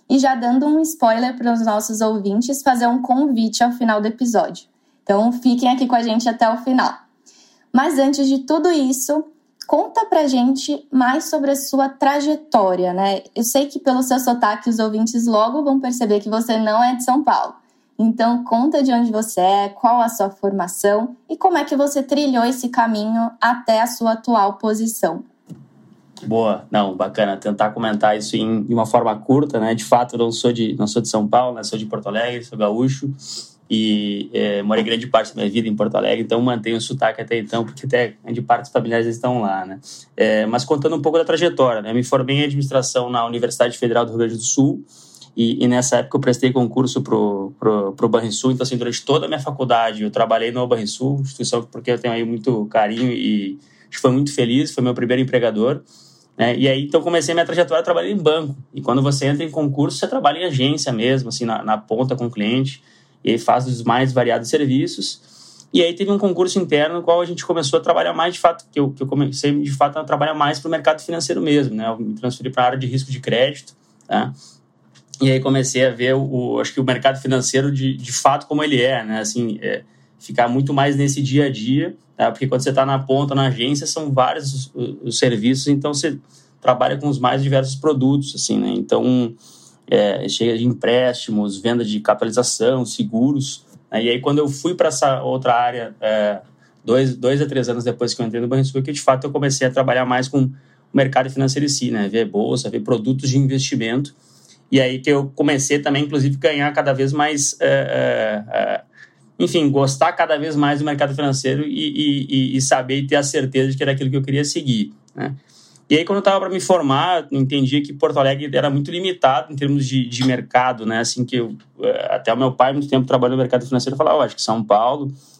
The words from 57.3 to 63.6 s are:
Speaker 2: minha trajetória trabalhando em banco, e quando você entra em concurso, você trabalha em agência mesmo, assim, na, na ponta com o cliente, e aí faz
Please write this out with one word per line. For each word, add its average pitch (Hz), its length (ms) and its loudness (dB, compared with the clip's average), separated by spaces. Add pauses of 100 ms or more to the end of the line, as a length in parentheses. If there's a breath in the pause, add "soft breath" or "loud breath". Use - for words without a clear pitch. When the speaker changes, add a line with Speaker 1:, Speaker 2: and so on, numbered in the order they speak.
Speaker 2:
minha 170 120 2
trajetória 165 360 0
trabalhando 180 380 0
em - 20 -6
banco, 151 320 0 (180)
e 135 100 -10
quando 127 180 2
você 139 260 0
entra 147 160 0
em 156 80 -6
concurso, 143 480 -2
você 185 80 -2
trabalha 160 320 0
em 180 60 -4
agência 139 480 0
mesmo, 123 380 0
assim, 117 160 -6
na, 113 180 -4
na 107 140 0
ponta 127 360 -2
com 123 120 -4
o 117 40 -4
cliente, 120 520 -2 (420 soft breath)
e 107 60 0
aí 113 80 2
faz 123 280 0